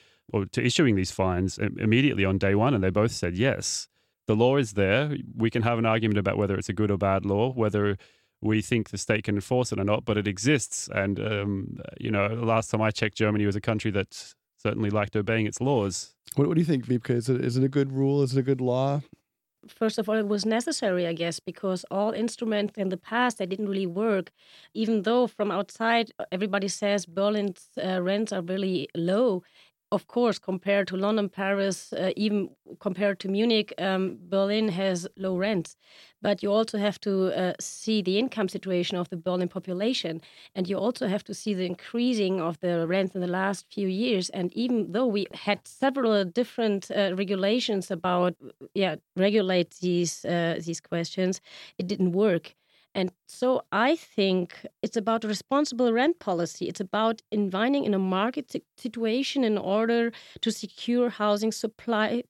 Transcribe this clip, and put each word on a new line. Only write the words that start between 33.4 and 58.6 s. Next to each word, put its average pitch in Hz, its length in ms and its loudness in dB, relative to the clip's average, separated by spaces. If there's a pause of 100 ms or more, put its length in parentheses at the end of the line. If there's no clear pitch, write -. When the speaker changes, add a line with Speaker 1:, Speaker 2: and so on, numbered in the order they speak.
Speaker 3:
um, 190 400 -2 (100)
Berlin 202 420 0
has 185 380 -2 (100)
low 190 200 -4
rents. 190 380 -2 (440)
But 202 220 0
you 202 100 0
also 220 280 2
have 202 220 0
to, 190 260 2
uh, 185 320 0
see 214 420 -2
the 185 160 0
income 220 320 0
situation 180 480 -2
of 175 120 -4
the 185 80 -8
Berlin 180 320 -2
population. 180 680 -4 (360)
And 190 120 -2
you 190 120 -2
also 240 280 -2
have 196 180 -2
to 202 100 -10
see 214 180 -4
the 185 140 -2
increasing 202 720 0
of 165 180 -4
the 170 280 0
rents 190 260 0
in 185 80 -4
the 180 60 -2
last 190 420 -2
few 202 180 -2
years. 190 440 0
And 180 220 -4
even 226 400 -2
though 240 120 2
we 208 260 0
had - 360 -2
several 233 580 2
different, 214 640 -2
uh, 196 260 0
regulations 196 760 0
about, 180 420 2 (400)
yeah, 185 220 0 (200)
regulate 185 640 2
these, 175 460 0
uh, 170 340 0
these 170 220 -8
questions, 185 580 -2 (380)
it 185 80 -6
didn't 180 280 0
work. 190 420 0 (400)
And 185 160 -2 (160)
so - 440 0
I 254 240 2
think 185 720 -2 (160)
it's 196 120 -4
about 226 280 -2
responsible 240 680 0
rent 262 280 2
policy. 175 480 -4
It's 180 120 -8
about 220 520 -2
inviting 214 540 0
in 208 100 2
a 190 40 2
market 196 520 -2
si-, - 100 -6 (160)